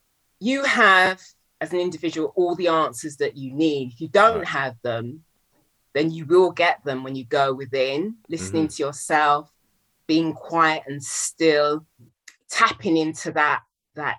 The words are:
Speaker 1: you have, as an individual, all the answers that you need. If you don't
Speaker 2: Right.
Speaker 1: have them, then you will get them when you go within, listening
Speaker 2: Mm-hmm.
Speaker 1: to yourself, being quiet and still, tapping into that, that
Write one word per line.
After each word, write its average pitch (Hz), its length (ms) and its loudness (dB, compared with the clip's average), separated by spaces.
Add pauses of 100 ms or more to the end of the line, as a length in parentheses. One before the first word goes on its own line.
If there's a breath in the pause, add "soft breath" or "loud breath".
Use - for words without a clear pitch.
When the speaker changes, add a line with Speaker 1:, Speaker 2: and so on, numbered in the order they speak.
(380)
Speaker 1:
you 269 240 -2
have, 196 580 4 (400)
as 156 120 -8
an 180 80 0
individual, 165 560 -4
all 175 180 0
the 175 140 -2
answers 151 480 -2
that 143 200 -4
you 135 160 -12
need. 139 400 0
If 120 80 -18
you 160 80 -8
don't 214 300 4
Speaker 2:
Right. 175 80 -6
Speaker 1:
have 139 360 -6
them, 120 420 -6 (680)
then 160 200 0
you 165 120 -10
will 175 280 4
get 170 320 0
them 131 180 -6
when 131 140 -10
you 131 80 -10
go 139 280 0
within, 135 640 -4 (120)
listening 160 400 -4
Speaker 2:
Mm-hmm. - 80 -10
Speaker 1:
to 160 80 -4
yourself, 151 680 0 (540)
being 160 280 2
quiet 160 520 0
and 139 160 -10
still, 151 800 0 (640)
tapping 208 480 0
into 160 360 -4
that, 151 300 0 (340)
that 143 220 -8